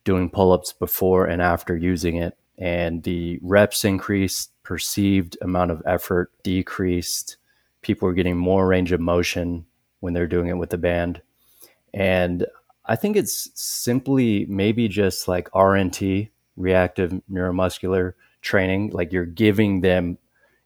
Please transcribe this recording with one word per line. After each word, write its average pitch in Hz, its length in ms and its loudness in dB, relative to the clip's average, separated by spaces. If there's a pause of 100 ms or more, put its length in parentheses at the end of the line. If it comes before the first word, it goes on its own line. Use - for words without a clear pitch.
doing 92 260 2
pull-ups 92 440 4
before 92 520 2
and 85 160 -2
after 87 340 0
using 85 400 0
it, 87 220 -4 (200)
and 87 460 -4
the 87 380 -4
reps 101 440 2
increased, 98 640 -2 (120)
perceived 98 760 -2
amount 90 300 0
of 80 140 -4
effort 90 460 0 (120)
decreased. 90 920 -4 (440)
People 98 260 -2
were 92 60 0
getting 87 240 0
more 92 300 2
range 92 240 2
of 87 80 2
motion 87 680 -2 (340)
when 87 140 -6
they're 87 140 -2
doing 85 200 -2
it 90 100 -4
with 85 120 -6
the 90 80 -4
band. 87 440 -2 (720)
And 90 520 0 (400)
I 113 100 0
think 208 200 -2
it's - 380 -2
simply 120 960 0
maybe 104 400 0
just, 95 400 0
like, 90 260 -2
R 98 220 6
N 98 160 2
T, 98 400 -2 (240)
reactive 92 680 0 (100)
neuromuscular 92 840 0 (280)
training. 98 500 0
Like, 90 200 -4
you're 90 140 0
giving 98 560 2
them, 90 360 2 (480)